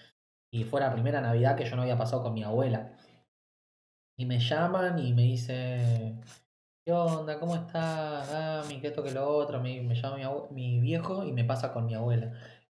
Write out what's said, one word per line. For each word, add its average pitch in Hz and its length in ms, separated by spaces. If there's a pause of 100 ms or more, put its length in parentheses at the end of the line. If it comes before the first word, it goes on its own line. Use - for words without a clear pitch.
(540)
Y 113 100
fue 139 160
la 131 140
primera 127 260
Navidad 123 380
que 127 80
yo 123 100
no 123 60
había 123 160
pasado 117 260
con 117 100
mi 110 100
abuela. 113 500 (1200)
Y 127 80
me 123 140
llaman 175 600
y 123 140
me 120 100
dicen, 120 1000 (640)
"¿Qué 170 80
onda? 156 460
¿Cómo 170 160
estás, 156 760
Gami? 151 500
Que 147 60
esto, 147 160
que 139 80
lo 135 160
otro". 143 340
Me, 127 200
me 120 140
llama 135 220
mi 135 60
abue-, 143 280
mi 123 280
viejo 165 460
y 147 60
me 120 120
pasa 127 300
con 117 120
mi 113 100
abuela. 117 380 (440)